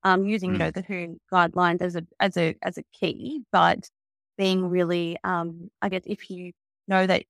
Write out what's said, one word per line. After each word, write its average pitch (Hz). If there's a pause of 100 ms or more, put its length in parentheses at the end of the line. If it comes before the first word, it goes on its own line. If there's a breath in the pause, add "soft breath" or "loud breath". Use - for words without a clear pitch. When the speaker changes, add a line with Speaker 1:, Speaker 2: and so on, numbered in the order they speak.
Speaker 1:
um, 190
using, 196
you 180
Speaker 2:
Mm. -
Speaker 1:
know, 160
the 196
who 175 (120)
guidelines 175
as 180
a, 165 (180)
as 196
a, 165
as 180
a 160 (100)
key, 247 (100)
but 170 (500)
being 190
really, 175
um, 170 (120)
I 214
guess 185
if -
you 180 (360)
know 190
that 185